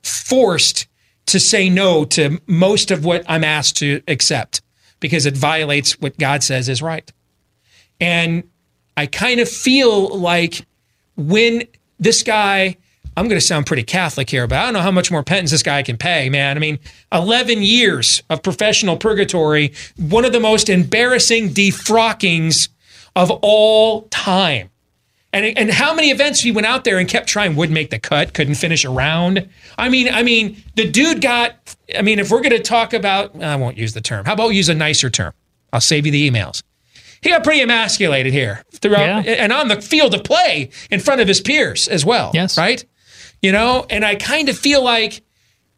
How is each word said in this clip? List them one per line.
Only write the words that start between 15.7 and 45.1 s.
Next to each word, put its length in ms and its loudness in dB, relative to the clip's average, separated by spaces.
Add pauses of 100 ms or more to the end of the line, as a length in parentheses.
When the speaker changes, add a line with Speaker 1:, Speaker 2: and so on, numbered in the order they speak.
Speaker 1:
can 140 -6
pay, 320 -2
man. 280 0
I 20 -2
mean, 200 -4 (320)
eleven 500 0
years 680 2
of 120 -4
professional 560 0
purgatory, 760 0 (240)
one 280 2
of 60 2
the 80 2
most 300 2
embarrassing 800 2
defrockings 1200 0 (460)
of 140 4 (140)
all 600 4
time. 640 -2 (640)
And, 140 -2 (140)
and 100 0
how 240 0
many 160 2
events 300 0
he 120 0
went 140 0
out 200 -2
there 120 2
and 100 0
kept 200 -2
trying, 280 -2
wouldn't 200 0
make 160 -2
the 80 -6
cut, 340 -2
couldn't 220 -2
finish 280 -2
a 60 -4
round. 580 0 (300)
I 100 -2
mean, 240 2
I 120 0
mean, 400 0 (120)
the 140 0
dude 320 0
got, 540 -2 (200)
I 60 -4
mean, 160 2
if 140 -2
we're 100 4
gonna 160 2
talk 360 0
about, 500 -2
I 120 -2
won't 220 -4
use 160 -6
the 80 -10
term. 240 -6
How 80 -2
about 160 0
we 60 0
use 140 2
a 40 0
nicer 380 0
term? 220 -4 (380)
I'll 100 -2
save 260 0
you 40 0
the 180 2
emails. 340 -4 (580)
He 80 0
got 140 2
pretty 180 2
emasculated 720 0
here 380 -2
throughout, 540 2
Speaker 2:
Yeah. 80 -2
Speaker 1:
and 200 0
on 140 0
the 140 0
field 340 2
of 80 -6
play 480 0 (180)
in 100 -2
front 220 0
of 60 2
his 140 0
peers 480 -2
as 160 -2
well. 280 0
Speaker 2:
Yes. 240 -2
Speaker 1:
Right? 260 0 (600)
You 80 2
know, 380 2
and 160 -2
I 100 0
kind 340 -2
of 80 -2
feel 260 2
like 380 0 (560)